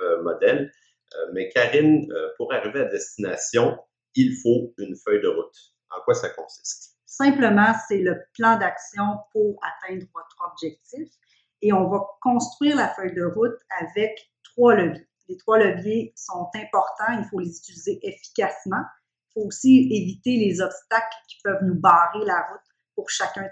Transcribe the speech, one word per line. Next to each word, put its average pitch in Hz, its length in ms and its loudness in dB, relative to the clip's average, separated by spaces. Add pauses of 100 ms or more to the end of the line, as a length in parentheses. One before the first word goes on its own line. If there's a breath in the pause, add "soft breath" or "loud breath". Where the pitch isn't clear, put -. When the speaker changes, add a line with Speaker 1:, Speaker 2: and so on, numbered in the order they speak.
Speaker 1:
euh, 85 180 0
modèle. 107 500 0 (440)
Euh, 82 180 -8
mais 95 160 -6
Karine, 143 640 4
euh, 80 260 -6
pour 120 160 -6
arriver 113 280 -4
à 117 40 -2
destination, 107 960 -2 (340)
il 131 300 2
faut 120 340 2
une 92 180 -10
feuille 104 260 0
de 98 60 0
route. 82 280 -4 (340)
En 92 140 -12
quoi - 100 4
ça - 160 -6
consiste ? - 760 -16
Speaker 2:
Simplement, 226 680 4 (140)
c'est 202 100 0
le 180 180 0 (220)
plan 226 200 4
d'action 202 460 -4 (300)
pour 208 280 0
atteindre 185 520 -10
votre - 240 -20 (140)
objectif. 170 580 -12 (520)
Et 208 120 2
on 185 160 2
va 196 100 -2 (220)
construire 285 540 0
la 233 140 2
feuille 185 240 -8
de 175 100 -4
route 214 340 -2 (220)
avec 208 520 -6 (120)
trois 240 320 6
leviers. 170 320 0 (200)
Les 185 100 -12
trois 220 220 2
leviers 202 560 0
sont 175 400 -10
importants, 214 640 -4
il 190 100 -6
faut 196 100 -6
les 170 180 -8
utiliser - 440 -10
efficacement. - 800 -6 (460)
Il - 40 -20
faut 214 140 -4
aussi 262 440 6
éviter 214 460 -2
les 190 240 0
obstacles 220 560 -4 (100)
qui - 160 -20
peuvent 196 200 -4
nous 175 160 0
barrer 175 460 4
la 175 240 -2
route 202 120 -16 (340)
pour 202 140 -8
chacun - 340 -6
de 190 80 -10